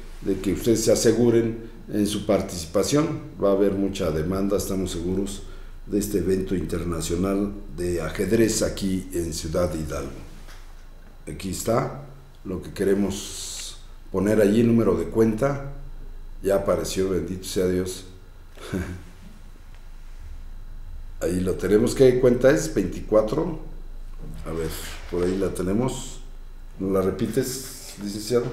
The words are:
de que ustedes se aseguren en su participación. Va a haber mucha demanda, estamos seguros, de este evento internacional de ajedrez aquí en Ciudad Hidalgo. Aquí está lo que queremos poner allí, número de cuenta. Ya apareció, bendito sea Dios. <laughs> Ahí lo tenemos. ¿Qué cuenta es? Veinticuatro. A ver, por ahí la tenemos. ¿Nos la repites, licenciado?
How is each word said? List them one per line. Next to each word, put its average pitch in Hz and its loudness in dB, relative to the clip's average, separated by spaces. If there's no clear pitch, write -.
de 98 0
que 95 0
ustedes 110 2
se - 6
aseguren 113 4
en 104 2
su 101 -2
participación. 101 0
Va 98 6
a - 6
haber 98 4
mucha 95 0
demanda, 95 0
estamos 95 -2
seguros, 92 -2
de 104 0
este 101 0
evento 92 2
internacional 87 0
de 87 -2
ajedrez 101 2
aquí 92 0
en 82 -2
Ciudad 82 0
Hidalgo. 73 -6
Aquí 90 -8
está 113 0
lo 90 -6
que 78 -12
queremos - 0
poner 104 4
allí, 107 6
número 113 6
de 82 0
cuenta. 113 2
Ya 95 4
apareció, 95 2
bendito 90 -2
sea 90 2
Dios. 92 0
<laughs> - -10
Ahí 90 0
lo 90 0
tenemos. 104 4
¿Qué 127 8
cuenta 127 6
es? 156 2
Veinticuatro. 107 2
A 80 -6
ver, 80 -2
por 87 0
ahí 92 2
la 92 2
tenemos. 107 0
¿Nos 95 0
la 95 4
repites, - -2
licenciado? 104 0